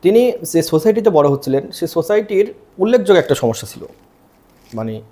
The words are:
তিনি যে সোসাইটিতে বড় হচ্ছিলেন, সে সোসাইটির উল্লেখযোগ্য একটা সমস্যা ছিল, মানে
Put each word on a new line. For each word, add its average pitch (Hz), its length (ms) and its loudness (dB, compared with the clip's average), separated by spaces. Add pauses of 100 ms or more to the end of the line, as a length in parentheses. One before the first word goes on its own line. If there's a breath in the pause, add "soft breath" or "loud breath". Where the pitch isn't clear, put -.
তিনি 226 300 4
যে 165 300 -2
সোসাইটিতে 208 480 0
বড় 147 200 4
হচ্ছিলেন, 135 420 -2
সে - 160 -8
সোসাইটির 208 680 -2 (240)
উল্লেখযোগ্য 202 420 4
একটা 143 160 0
সমস্যা 113 320 -4
ছিল, - 180 -18 (880)
মানে 110 280 -8 (100)